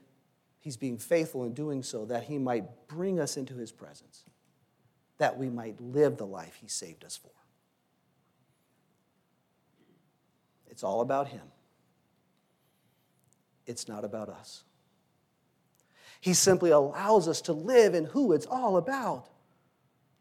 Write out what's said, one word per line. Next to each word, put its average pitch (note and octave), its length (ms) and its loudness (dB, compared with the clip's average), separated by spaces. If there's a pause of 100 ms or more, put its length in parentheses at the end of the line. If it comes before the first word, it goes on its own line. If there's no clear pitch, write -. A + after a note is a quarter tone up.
(600)
he's C#3 160 -12
being A#2+ 200 -8
faithful D#3 460 0
in A#2 100 -6
doing C#3+ 300 -6
so, A2+ 220 -8
that A#2 180 -6
he D3 160 -8
might A#2+ 480 -4
bring F3+ 320 -4
us C#3+ 180 -2
into C3+ 180 -10
his A#2 180 -12
presence, - 500 -20 (960)
that C#3 180 0
we C3 140 -6
might A2+ 300 -10
live C3 360 2
the A2 100 -8
life F#2 340 -14
he - 80 -20
saved E2+ 360 -12
us E2+ 120 -16
for. - 160 -20 (3500)
It's - 140 -16
all A2+ 160 0
about C3+ 260 0
him. F2+ 240 -16 (2250)
It's A#2 220 -10
not G#2+ 160 -8
about G#2 240 -8
us. - 340 -20 (1600)
He F#3 120 0
simply F3 380 6
allows E3 580 6
us D#3 140 -2
to F3 100 -2
live G#3+ 420 6
in D#3+ 120 2
who A#3 260 2
it's - 140 2
all A#3+ 320 2
about. F#3 500 -2 (920)